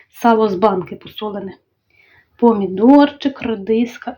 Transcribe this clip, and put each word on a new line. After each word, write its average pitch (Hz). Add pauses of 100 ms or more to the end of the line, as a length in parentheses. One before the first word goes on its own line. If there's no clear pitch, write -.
сало 220
з 190
банки 190
посолене, 202 (840)
помідорчик, 233
редиска 220